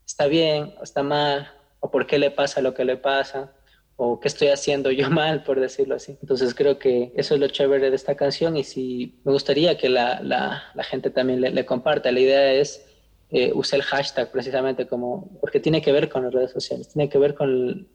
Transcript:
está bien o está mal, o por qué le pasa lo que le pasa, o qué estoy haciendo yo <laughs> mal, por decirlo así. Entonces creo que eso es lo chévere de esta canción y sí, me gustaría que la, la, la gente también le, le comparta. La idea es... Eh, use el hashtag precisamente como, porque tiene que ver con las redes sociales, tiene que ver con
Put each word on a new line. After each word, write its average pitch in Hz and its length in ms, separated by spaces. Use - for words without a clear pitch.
está - 220
bien 151 520
o - 40
está - 200
mal, 143 480
o 135 120
por 123 160
qué 147 100
le 143 140
pasa 139 300
lo 131 120
que 127 120
le 127 120
pasa, 139 560
o 120 240
qué - 80
estoy 143 220
haciendo 139 420
yo 135 180
<laughs> - 0
mal, 156 340
por 135 160
decirlo 135 360
así. 139 260
Entonces 123 340
creo 139 240
que 123 360
eso 151 200
es 139 40
lo 139 80
chévere 135 420
de 131 60
esta 139 200
canción 147 420
y 139 60
sí, 127 600
me 139 80
gustaría 143 460
que 127 120
la, 123 320
la, 135 420
la 135 100
gente 131 260
también 127 320
le, 127 100
le 131 140
comparta. 135 460
La 123 80
idea 135 340
es... 143 320
Eh, 127 240
use 139 220
el 139 80
hashtag 139 480
precisamente 127 560
como, 123 520
porque - 200
tiene 156 220
que 147 100
ver 139 180
con 131 140
las 123 100
redes 127 180
sociales, 143 420
tiene 147 160
que 147 80
ver 143 180
con 131 600